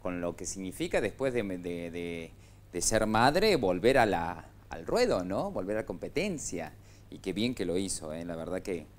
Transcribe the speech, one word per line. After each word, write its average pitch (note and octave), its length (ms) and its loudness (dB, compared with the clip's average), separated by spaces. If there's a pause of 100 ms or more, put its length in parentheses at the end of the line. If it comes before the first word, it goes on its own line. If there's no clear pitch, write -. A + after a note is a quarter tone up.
con F2+ 180 -4
lo F2 140 -2
que F#2 100 -10
significa G2 560 -2
después B2+ 320 -2
de, A#2+ 80 2
de, F2 480 -4
de, E2+ 420 -6 (400)
de F2 100 -4
ser G#2+ 260 4
madre, D3 480 6
volver G2+ 420 4
a A#2+ 80 8
la, E2+ 400 0 (240)
al E2 160 -10
ruedo, F3 380 2
¿no? A2 260 -2
Volver G#2+ 300 -4
a A2 60 -4
competencia. G2+ 880 -4 (360)
Y - 80 -14
qué F#2+ 160 -4
bien A#2 220 0
que G2+ 100 -2
lo F2 100 0
hizo, F2+ 380 -4
¿eh? E2 120 -6
La E2+ 100 -6
verdad E2+ 260 -6
que F2 240 -6 (140)